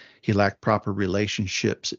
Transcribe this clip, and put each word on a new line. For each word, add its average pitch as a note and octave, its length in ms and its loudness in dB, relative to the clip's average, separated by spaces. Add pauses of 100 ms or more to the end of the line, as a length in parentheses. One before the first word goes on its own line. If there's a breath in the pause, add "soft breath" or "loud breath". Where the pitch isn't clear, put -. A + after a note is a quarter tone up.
(220 soft breath)
He A2 100 0
lacked G2+ 300 2
proper G#2 320 0
relationships G2+ 1040 -2